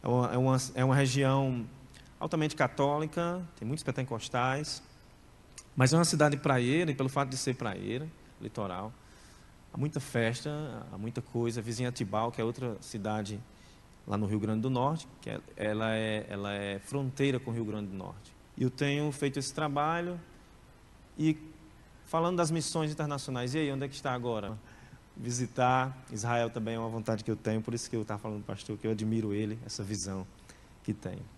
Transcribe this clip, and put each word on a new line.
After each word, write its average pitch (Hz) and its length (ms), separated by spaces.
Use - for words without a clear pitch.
É - 20
uma, 123 260
é 123 40
uma, 131 200
é 127 100
uma 131 100
região 135 680
altamente 156 360
católica, 156 840
tem 107 100
muitos 147 160
pentecostais, 127 1000
mas 131 180
é 160 40
uma 170 80
cidade 147 320
praieira, 135 540
e - 20
pelo 131 160
fato 139 200
de 131 80
ser 127 180
praieira, 110 520
litoral, 104 540
há - 60
muita 151 200
festa, 120 920
há 98 40
muita 120 260
coisa. 117 360
A 107 40
vizinha 120 280
Tibau, 113 400
que - 80
é 113 40
outra 120 380
cidade 107 580
lá 98 100
no 104 120
Rio 104 120
Grande 110 220
do 131 80
Norte, 135 380
que 113 120
é, - 80
ela 110 380
é, 110 340
ela 101 240
é 101 240
fronteira 135 640
com 123 100
o 113 60
Rio 117 100
Grande 107 220
do 95 100
Norte. - 340
E - 60
eu 127 80
tenho 143 420
feito 139 280
esse 131 120
trabalho 160 680
e 156 180
falando 170 320
das 165 140
missões 160 400
internacionais. 135 640
E - 20
aí, 151 140
onde 135 140
é - 20
que 139 80
está 135 180
agora? 113 420
Visitar 127 960
Israel 117 380
também 113 260
é 113 40
uma 113 100
vontade 110 340
que 117 80
eu 107 60
tenho, 110 240
por 117 120
isso 117 160
que 120 60
eu 110 80
tava 107 160
falando, 104 240
pastor, 101 340
que - 80
eu 110 60
admiro 110 420
ele, 107 320
essa 113 160
visão 95 460
que 110 100
tem. 92 260